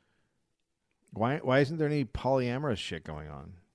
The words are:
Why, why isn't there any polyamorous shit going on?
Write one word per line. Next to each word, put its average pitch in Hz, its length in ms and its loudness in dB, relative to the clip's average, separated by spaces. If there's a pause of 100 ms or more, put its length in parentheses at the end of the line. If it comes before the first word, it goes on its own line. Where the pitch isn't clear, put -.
(1120)
Why, 120 260 0
why 131 220 4
isn't 147 180 2
there 156 100 2
any 147 160 2
polyamorous 127 720 0
shit 82 260 -8
going 76 240 -8
on? 73 260 -12 (200)